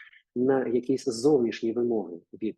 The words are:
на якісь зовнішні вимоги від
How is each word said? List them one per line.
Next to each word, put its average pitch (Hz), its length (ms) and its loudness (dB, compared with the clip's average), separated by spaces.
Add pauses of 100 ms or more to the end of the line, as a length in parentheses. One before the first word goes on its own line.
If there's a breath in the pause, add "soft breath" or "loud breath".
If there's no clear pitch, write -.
(360 loud breath)
на 127 320 2
якісь 123 380 -2
зовнішні 117 680 2
вимоги 107 480 -2 (140)
від 104 240 -8